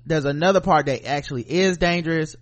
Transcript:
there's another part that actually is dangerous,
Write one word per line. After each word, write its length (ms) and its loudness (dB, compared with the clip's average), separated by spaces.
there's 200 0
another 340 2
part 280 2
that 180 -4
actually 380 -4
is 340 0
dangerous, 640 -2